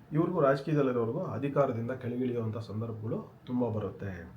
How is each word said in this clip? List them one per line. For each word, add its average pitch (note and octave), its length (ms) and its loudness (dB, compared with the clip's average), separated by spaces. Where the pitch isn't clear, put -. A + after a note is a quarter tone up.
ಇವ್ರಿಗೂ, F3 260 2
ರಾಜಕೀಯದಲ್ಲಿರೋರಿಗೂ C3+ 800 4
ಅಧಿಕಾರದಿಂದ C3 720 0
ಕೆಳಗಿಳಿಯುವಂಥ A#2+ 680 -2
ಸಂದರ್ಭಗಳು A2 880 -6
ತುಂಬ B2 240 0
ಬರುತ್ತೆ. F#2+ 680 -6